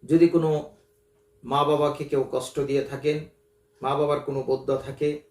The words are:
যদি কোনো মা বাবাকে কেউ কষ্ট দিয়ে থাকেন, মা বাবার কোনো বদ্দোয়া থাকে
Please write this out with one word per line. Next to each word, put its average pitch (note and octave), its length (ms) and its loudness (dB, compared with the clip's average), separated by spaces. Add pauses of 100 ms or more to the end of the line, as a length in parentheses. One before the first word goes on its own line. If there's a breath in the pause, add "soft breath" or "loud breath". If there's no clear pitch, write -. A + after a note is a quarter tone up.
যদি E3 220 6
কোনো D#3 500 0 (640)
মা C#3 200 2
বাবাকে D3 400 2
কেউ C3+ 280 0
কষ্ট C3 280 -4
দিয়ে C#3 240 0
থাকেন, D3 420 -4 (560)
মা C3 140 -2
বাবার D3 240 0
কোনো C3+ 240 -6
বদ্দোয়া C3 380 -2
থাকে D3 500 -6